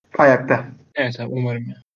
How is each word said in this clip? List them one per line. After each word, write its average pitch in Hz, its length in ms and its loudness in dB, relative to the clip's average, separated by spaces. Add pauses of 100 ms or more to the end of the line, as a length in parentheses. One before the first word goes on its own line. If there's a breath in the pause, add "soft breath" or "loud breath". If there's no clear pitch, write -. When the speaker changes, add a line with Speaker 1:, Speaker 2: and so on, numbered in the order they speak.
(180)
Speaker 1:
ayakta. 131 460 4 (320)
Speaker 2:
Evet 123 240 -2
abi 117 120 -8
umarım 123 380 -4
ya. - 60 -12 (200)